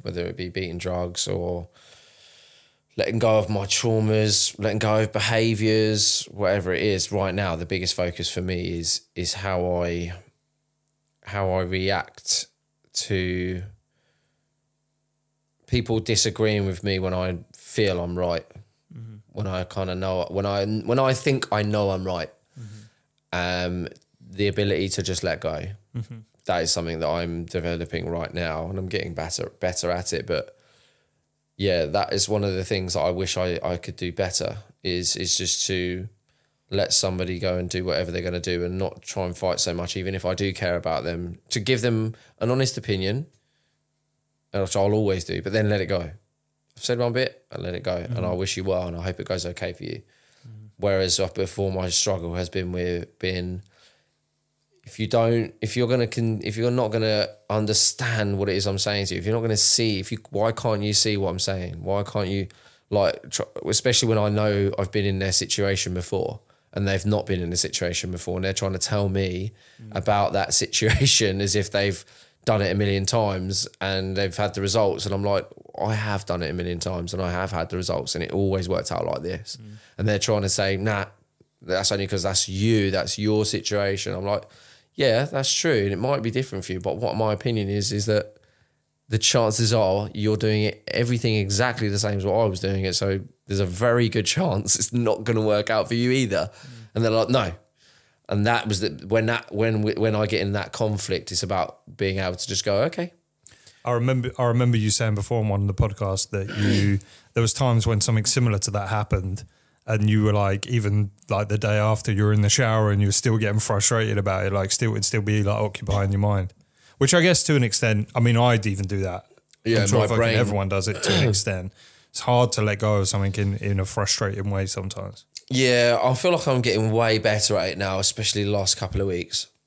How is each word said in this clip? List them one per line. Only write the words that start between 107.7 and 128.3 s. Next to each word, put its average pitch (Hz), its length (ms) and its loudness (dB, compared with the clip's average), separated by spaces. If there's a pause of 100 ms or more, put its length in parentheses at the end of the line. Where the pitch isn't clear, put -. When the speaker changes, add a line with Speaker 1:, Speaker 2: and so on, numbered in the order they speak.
Speaker 2:
when 107 120 2
something 110 260 0
similar 117 340 2
to - 100 0
that 101 180 -4
happened, 98 540 -2 (440)
and 107 220 2
you 107 140 4
were 104 120 4
like, 101 340 0
even, 104 420 2 (200)
like, 104 180 2
the 107 100 0
day 107 200 2
after, 107 340 2
you 101 120 2
were 104 100 4
in 104 80 6
the 101 80 4
shower 110 420 4
and 101 80 4
you 101 80 4
were 98 40 4
still 110 260 4
getting 107 200 2
frustrated 107 600 2
about 95 280 0
it, 95 60 0
like, 98 180 0
still, 110 220 4
it'd 107 140 0
still 110 160 2
be, 104 200 2
like, 101 180 2
occupying 101 520 0
your 101 80 2
mind. 101 320 0 (460)
Which 135 160 4
I 170 80 6
guess 175 220 6
to 151 120 4
an 127 80 4
extent, 110 500 2
I 117 60 2
mean, 117 160 6
I'd 117 300 4
even 98 200 -2
do 98 140 -2
that. 92 240 -4 (400)
Speaker 1:
Yeah, 113 160 4
Speaker 2:
I'm 98 80 4
sure 113 120 6
Speaker 1:
my 107 60 4
Speaker 2:
fucking 110 120 2
Speaker 1:
brain 113 180 4
Speaker 2:
everyone 101 320 2
does 98 180 0
it 107 160 -2
to - 100 2 (100)
an 127 60 4
Speaker 1:
<clears throat> - 20 4
Speaker 2:
extent. 95 420 0 (380)
It's - 100 -6
hard 123 320 4
to 110 100 2
let 104 180 0
go 107 160 4
of 98 120 2
something 98 340 0
in, 98 140 0
in 101 240 0
a 95 60 0
frustrating 101 640 -2
way 98 160 0
sometimes. 95 580 -6 (240)
Speaker 1:
Yeah, 123 520 4
I 127 140 4
feel 180 180 2
like - 140 2
I'm 131 140 2
getting 110 320 2
way 113 260 4
better 107 380 2
at 90 140 0
it 82 80 -6
now, 95 200 -2
especially 104 460 0